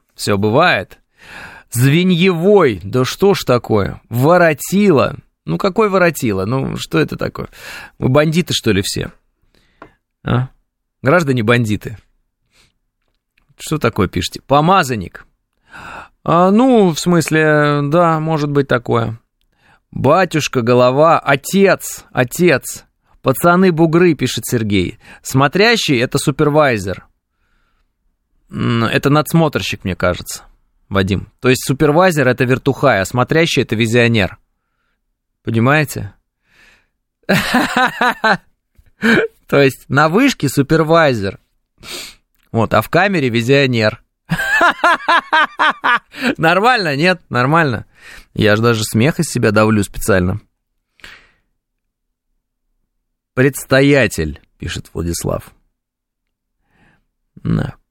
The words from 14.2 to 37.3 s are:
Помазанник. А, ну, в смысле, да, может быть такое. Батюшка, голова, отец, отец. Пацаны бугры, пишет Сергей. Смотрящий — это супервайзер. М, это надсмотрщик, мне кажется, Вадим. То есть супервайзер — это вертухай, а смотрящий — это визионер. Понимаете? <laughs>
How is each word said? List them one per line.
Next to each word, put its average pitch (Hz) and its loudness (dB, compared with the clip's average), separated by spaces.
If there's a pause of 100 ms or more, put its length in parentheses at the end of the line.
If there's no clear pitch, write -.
Помазанник. 143 0 (960)
А, 175 2
ну, 220 4
в 147 -6
смысле, 151 0
да, 160 0
может 156 -4
быть 143 0
такое. 117 -2 (720)
Батюшка, 151 0
голова, 127 4
отец, - 0
отец. 131 -2 (360)
Пацаны 175 2
бугры, 165 2
пишет 127 -4
Сергей. 104 -2 (240)
Смотрящий — 151 0
это 123 -4
супервайзер. 139 -2 (1400)
М, 117 -2
это 135 -2
надсмотрщик, 151 0
мне 90 -4
кажется, - -6 (460)
Вадим. 98 -2
То 127 0
есть 127 0
супервайзер — 147 2
это 127 0
вертухай, 120 0
а 95 -2
смотрящий — 143 0
это 117 -4
визионер. 117 0 (1080)
Понимаете? 117 -2 (1120)
<laughs> - 0 (2250)